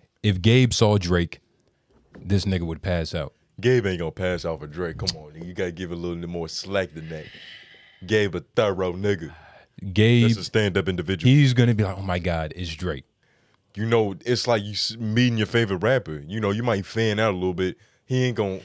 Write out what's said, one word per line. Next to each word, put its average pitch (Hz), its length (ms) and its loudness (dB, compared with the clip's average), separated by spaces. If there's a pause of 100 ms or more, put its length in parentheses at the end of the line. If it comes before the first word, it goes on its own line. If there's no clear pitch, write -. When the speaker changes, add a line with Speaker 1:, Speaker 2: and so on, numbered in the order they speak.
(220)
Speaker 1:
If 95 180 2
Gabe 117 320 6
saw 104 260 4
Drake, 87 420 0 (760)
this 95 280 0
nigga 92 180 0
would 82 200 -6
pass 85 300 -2
out. 76 200 -6 (280)
Speaker 2:
Gabe 120 260 4
ain't 92 120 -2
gonna 82 140 -4
pass 90 320 -4
out 80 160 -6
for 76 80 -12
Drake. 82 300 -8
Come 90 180 -6
on, 76 260 -18
you 90 120 -12
gotta 90 180 -4
give 85 180 -10
a 87 60 -8
little 85 200 -6 (120)
more 85 180 -6
slack 95 480 -4
than 80 140 -14
that. 78 160 -12 (800)
Gabe 104 300 0
a 87 60 -6 (140)
thorough 95 380 0
nigga. 90 420 -4 (600)
Speaker 1:
Gabe, 117 340 6
Speaker 2:
That's 113 80 2
a 92 80 -6
stand-up 98 440 0
individual. 170 440 2
Speaker 1:
he's 139 220 6
gonna 120 200 4
be 107 80 2
like, 95 140 -4
"Oh 98 60 -8
my 90 160 -2
God, 82 360 -2
it's 87 200 -8
Drake." 78 300 -6 (720)
Speaker 2:
You 104 120 -4
know, 110 280 2 (120)
it's 120 200 0
like 113 160 2
you 104 100 -8
s-, 110 260 -6
meeting 117 400 2
your 107 80 0
favorite 101 360 0
rapper. 104 440 0
You 101 120 -8
know, 101 120 0
you 110 120 -2
might 104 220 0
fan 110 340 0
out 107 140 2
a 92 40 -4
little 92 180 -2
bit. 92 240 -2 (260)
He 127 200 0
ain't 123 120 -2
gonna, 98 280 -2